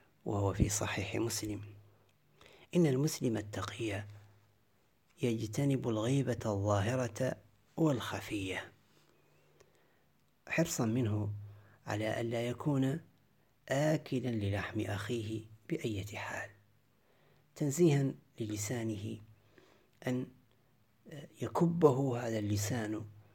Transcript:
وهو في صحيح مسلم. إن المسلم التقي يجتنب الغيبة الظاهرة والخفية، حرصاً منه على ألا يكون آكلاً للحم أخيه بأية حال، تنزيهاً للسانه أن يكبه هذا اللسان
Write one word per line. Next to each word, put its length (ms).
وهو 280
في 160
صحيح 460
مسلم. 460
إن 100
المسلم 520
التقي 680
يجتنب 640
الغيبة 580
الظاهرة 920
والخفية، 960
حرصاً 380
منه 480
على 340
ألا 260
يكون 520
آكلاً 600
للحم 520
أخيه 640
بأية 460
حال، 340
تنزيهاً 580
للسانه 800
أن 200
يكبه 840
هذا 120
اللسان 680